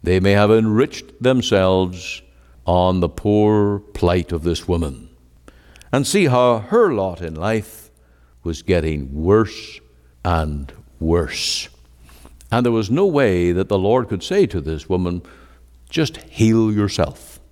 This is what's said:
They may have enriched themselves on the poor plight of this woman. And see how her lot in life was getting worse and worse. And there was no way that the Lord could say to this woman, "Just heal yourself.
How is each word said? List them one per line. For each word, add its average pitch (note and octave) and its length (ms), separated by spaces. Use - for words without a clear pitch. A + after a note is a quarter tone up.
They F2+ 180
may G2 120
have G2+ 180
enriched A2 720
themselves F#2+ 1000
on F2+ 340
the F2 100
poor G#2 680
plight F2+ 520
of E2 100
this E2 260
woman. E2 420
And C3+ 140
see G3 200
how B2 340
her G3 340
lot F#2 280
in D#2+ 140
life G#2 560
was E2 200
getting D#2 500
worse G2 680
and D2+ 480
worse. - 720
And A#2+ 140
there A#2+ 80
was A2 180
no E3+ 140
way G2+ 460
that F#2 180
the G2+ 100
Lord G#2+ 300
could F#2+ 140
say F#3+ 240
to F2+ 140
this D2+ 280
woman, F2+ 320
"Just - 280
heal A2 540
yourself. - 680